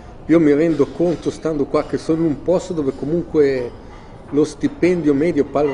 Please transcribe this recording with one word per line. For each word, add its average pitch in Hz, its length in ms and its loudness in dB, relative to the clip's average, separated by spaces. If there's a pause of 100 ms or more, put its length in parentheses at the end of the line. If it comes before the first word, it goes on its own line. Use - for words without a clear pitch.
(260)
io 165 140 4
mi 147 120 6
rendo 147 340 2
conto, 170 440 -2
stando 151 360 -4
qua, 147 200 -2
che 135 120 -4
sono 160 240 -2
in 165 40 2
un 143 160 -2
posto - 300 0
dove 143 260 -2
comunque 139 720 0 (600)
lo 143 120 2
stipendio 151 720 0
medio, 143 300 2
parlo 143 300 0